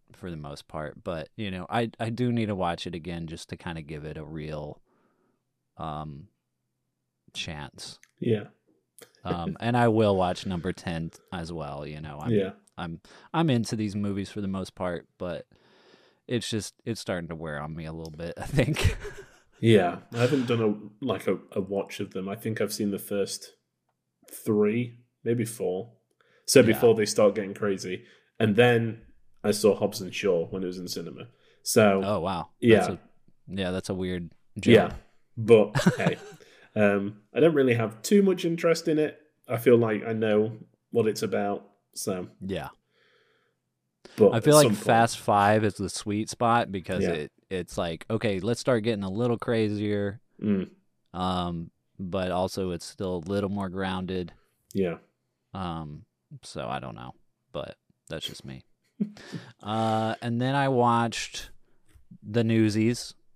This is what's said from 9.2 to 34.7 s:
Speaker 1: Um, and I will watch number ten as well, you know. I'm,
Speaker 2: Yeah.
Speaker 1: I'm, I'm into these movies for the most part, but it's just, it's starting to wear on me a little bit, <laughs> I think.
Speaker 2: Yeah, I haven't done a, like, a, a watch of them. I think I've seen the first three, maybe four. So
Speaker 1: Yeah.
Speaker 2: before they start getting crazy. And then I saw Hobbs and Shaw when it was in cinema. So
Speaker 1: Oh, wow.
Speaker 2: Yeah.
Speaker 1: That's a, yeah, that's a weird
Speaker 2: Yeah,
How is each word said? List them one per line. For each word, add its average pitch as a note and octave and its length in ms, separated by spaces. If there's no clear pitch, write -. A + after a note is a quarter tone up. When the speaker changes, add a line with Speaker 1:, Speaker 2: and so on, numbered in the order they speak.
Speaker 1:
Um, F2 360
and A#2 160
I A#2+ 120
will G#2+ 280
watch F2+ 300
number F2+ 260
ten E2 400
as E2+ 200
well, D2 340
you D2+ 140
know. D2 200
I'm, A#2+ 120
Speaker 2:
Yeah. G2 180
Speaker 1:
I'm, E2+ 240
I'm E3 180
into A#2+ 260
these G#2+ 200
movies G2+ 340
for G#2+ 100
the G2+ 80
most F#2+ 260
part, F2+ 320
but E2+ 280
it's A#2+ 240
just, G#2+ 240
it's A2+ 160
starting F2 280
to E2 80
wear D#2 240
on D#2 140
me E2 120
a D#2+ 60
little D#2+ 200
bit, E2 220
<laughs> - 60
I - 60
think. - 500
Speaker 2:
Yeah, G#2 380
I A#2+ 60
haven't B2 280
done A#2 140
a, - 40
like, G#2 240
a, F#2 100
a G#2 80
watch G2 400
of G2 120
them. F#2+ 160
I G2 60
think A2+ 260
I've G#2 120
seen G#2 180
the G2 80
first - 540
three, A2 720
maybe A#2+ 220
four. F#2 480
So - 140
Speaker 1:
Yeah. A2+ 60
Speaker 2:
before A2 300
they G#2+ 100
start G#2 300
getting G2+ 180
crazy. F#2+ 500
And A2 160
then A#2 460
I G#2 80
saw G#2 240
Hobbs G2+ 240
and F2+ 120
Shaw F2 360
when F#2+ 160
it - 20
was F2+ 120
in F2+ 100
cinema. E2 400
So G2+ 420
Speaker 1:
Oh, G2+ 160
wow. F2 280
Speaker 2:
Yeah. A2 200
Speaker 1:
That's F2 100
a, F2+ 100
yeah, F#2 240
that's F#2 180
a G2+ 60
weird F2+ 380
Speaker 2:
Yeah, G#2 320